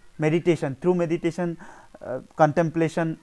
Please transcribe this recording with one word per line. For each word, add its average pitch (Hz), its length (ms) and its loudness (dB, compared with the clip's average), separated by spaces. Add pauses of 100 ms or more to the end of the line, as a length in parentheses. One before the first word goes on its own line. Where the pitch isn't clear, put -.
(220)
मेडिटेशन, 156 520 0
through 175 280 0
meditation, 170 480 -2
अ, 165 60 -6 (840)
कंटेम्पलेशन, 160 840 2